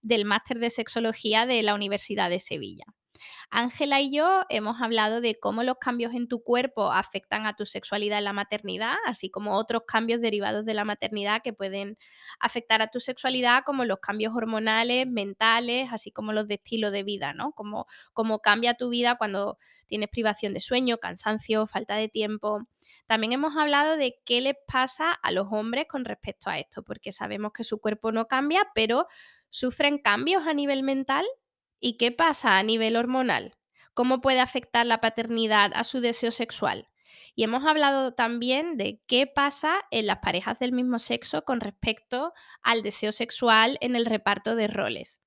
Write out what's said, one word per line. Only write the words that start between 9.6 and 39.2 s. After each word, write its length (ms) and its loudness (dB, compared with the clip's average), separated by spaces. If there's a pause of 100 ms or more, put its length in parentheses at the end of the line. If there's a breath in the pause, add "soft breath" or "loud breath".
cambios 340 0
derivados 440 -2
de 80 -2
la 120 -2
maternidad 580 -2
que 100 -6
pueden 440 -8 (420 loud breath)
afectar 420 2
a 80 0
tu 100 -6
sexualidad, 680 2
como 200 0
los 140 0
cambios 360 -4
hormonales, 720 0
mentales, 840 0
así 200 -8
como 220 -6
los 140 -2
de 80 -2
estilo 360 -4
de 120 -4
vida, 300 -4
¿no? 200 -6
Cómo, 320 -8 (280 loud breath)
cómo 260 0
cambia 360 4
tu 140 -4
vida 260 2
cuando 420 -4 (300 soft breath)
tienes 220 -4
privación 440 -2
de 60 -6
sueño, 380 0
cansancio, 680 -2
falta 280 -4
de 140 -2
tiempo. 520 -2 (440 loud breath)
También 280 2
hemos 220 -2
hablado 420 4
de 280 -2
qué 160 2
les 140 0 (120)
pasa 440 0
a 200 -2
los 200 0
hombres 360 -2
con 180 -6
respecto 440 -10
a 80 -4
esto, 260 -12
porque 280 -12
sabemos 420 -6
que 100 -10
su 160 -6
cuerpo 320 -2
no 160 -2
cambia, 460 2
pero 320 2 (440 loud breath)
¿sufren 500 0
cambios 480 2
a 60 0
nivel 300 0
mental? 420 -2 (540)
¿Y 180 -2
qué 140 4
pasa 460 4
a 60 4
nivel 320 2
hormonal? 580 0 (400 soft breath)
¿Cómo 280 2
puede 180 4
afectar 460 2
la 160 2
paternidad 760 4
a 80 0
su 160 -2
deseo 320 0
sexual? 560 -4 (480 loud breath)
Y 80 0
hemos 220 0
hablado 480 2
también 640 0
de 300 -6
qué 200 4